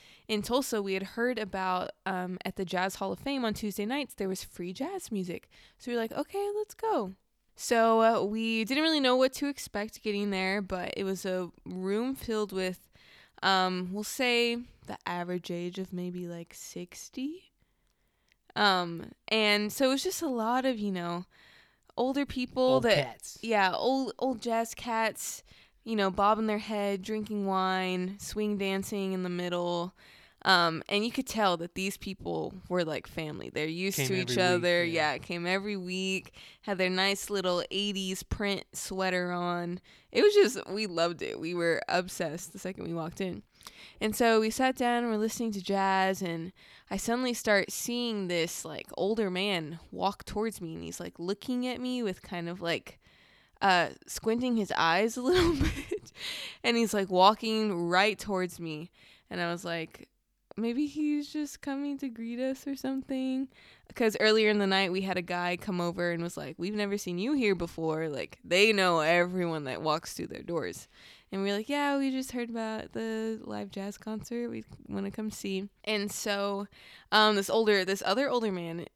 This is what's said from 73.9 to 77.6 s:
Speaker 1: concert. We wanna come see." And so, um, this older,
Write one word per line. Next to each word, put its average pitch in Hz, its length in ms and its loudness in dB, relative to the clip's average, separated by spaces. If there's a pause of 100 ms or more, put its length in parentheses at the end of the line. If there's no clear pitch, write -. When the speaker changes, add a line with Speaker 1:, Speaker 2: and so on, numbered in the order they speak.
Speaker 1:
concert. 233 520 -8
We 226 140 -8 (240)
wanna 196 220 -6
come 214 200 -8
see." 196 380 -6 (160)
And 208 260 -2
so, 202 560 -2 (460)
um, 214 240 8
this 196 140 0
older, 214 340 6